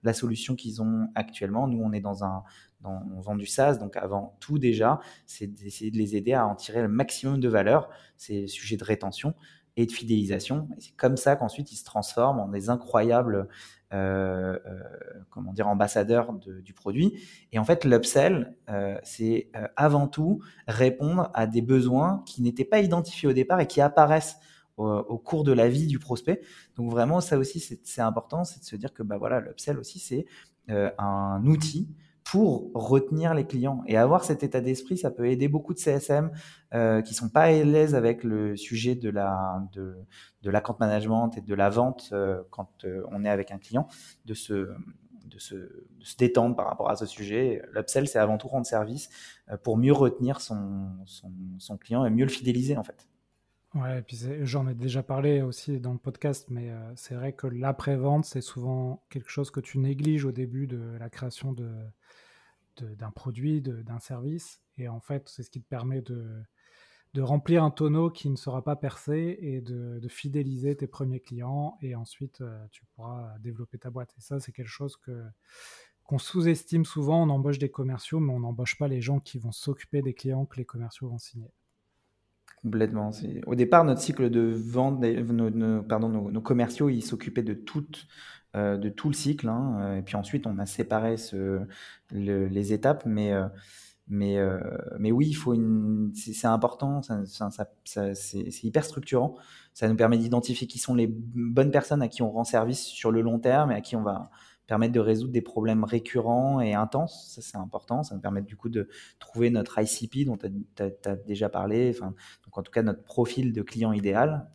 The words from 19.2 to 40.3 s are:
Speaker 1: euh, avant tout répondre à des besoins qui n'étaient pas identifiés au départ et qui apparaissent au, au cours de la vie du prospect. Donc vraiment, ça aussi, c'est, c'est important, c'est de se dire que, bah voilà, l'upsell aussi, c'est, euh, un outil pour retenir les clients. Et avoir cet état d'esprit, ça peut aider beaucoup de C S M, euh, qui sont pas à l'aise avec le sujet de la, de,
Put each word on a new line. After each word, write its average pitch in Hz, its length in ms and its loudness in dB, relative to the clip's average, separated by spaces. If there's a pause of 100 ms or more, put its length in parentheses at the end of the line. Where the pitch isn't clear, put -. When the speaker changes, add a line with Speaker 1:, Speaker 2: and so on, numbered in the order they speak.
Speaker 1:
euh, 107 200 -6
avant 143 320 6
tout 156 340 0 (260)
répondre 131 640 2
à 113 140 2
des 117 160 2
besoins 131 640 4
qui - 160 -4
n'étaient 120 200 0
pas 214 160 4
identifiés 170 480 2
au 135 60 6
départ 131 260 4
et 170 80 4
qui 147 140 4
apparaissent 151 560 6 (400)
au, 107 100 -2
au 107 300 0
cours 151 260 -2
de 139 100 6
la 120 160 8
vie 147 180 2
du 151 120 0
prospect. 139 420 -2 (340)
Donc 117 160 -2
vraiment, 120 300 4
ça 151 160 2
aussi, 135 220 0
c'est, - 240 -10
c'est - 180 -6
important, 113 420 0
c'est - 160 -8
de - 60 -20
se - 100 -10
dire 110 180 -8
que, 113 100 -8
bah 101 140 -4
voilà, 113 220 0
l'upsell - 400 -4
aussi, - 200 -14
c'est, - 260 -4 (440)
euh, 101 280 2
un 98 480 0
outil 156 440 4 (360)
pour 190 480 2
retenir 135 640 4
les 139 100 2
clients. 131 400 -2
Et 110 120 4
avoir 143 260 8
cet 147 200 0
état 131 160 0
d'esprit, 131 380 -2
ça 143 140 0
peut 120 180 0
aider 131 180 2
beaucoup 151 280 0
de - 40 -10
C 151 120 2
S 139 180 0
M, 151 220 2 (420)
euh, 113 300 4
qui 110 100 -8
sont 113 160 -2
pas 151 140 8
à 160 80 8
l'aise 151 420 6
avec 117 300 4
le 107 340 0
sujet 113 380 -2
de 120 140 -4
la, 95 540 -2 (100)
de, 95 220 -10 (460)